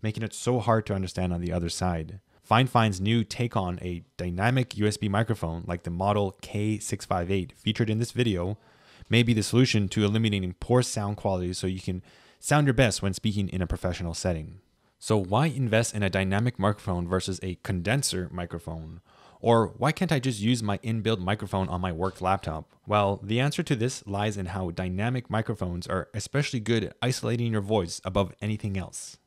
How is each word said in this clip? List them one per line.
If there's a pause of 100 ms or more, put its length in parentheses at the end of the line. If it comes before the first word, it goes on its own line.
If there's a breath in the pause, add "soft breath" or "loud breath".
making
it
so
hard
to
understand
on
the
other
side. (240 soft breath)
Fine
Fine's
new
take
on
a (140)
dynamic
U
S
B
microphone,
like
the
model
K
six
five
eight
featured
in
this
video, (500 loud breath)
may
be
the
solution
to
eliminating
poor
sound
quality
so
you
can (380 loud breath)
sound
your
best
when
speaking
in
a
professional
setting. (400)
So
why
invest
in
a
dynamic
microphone
versus
a
condenser
microphone? (380 loud breath)
Or (100)
why
can't
I
just
use
my
inbuilt
microphone
on
my
work
laptop? (120)
Well,
the
answer
to
this
lies
in
how
dynamic
microphones
are
especially
good
at
isolating
your
voice
above
anything
else.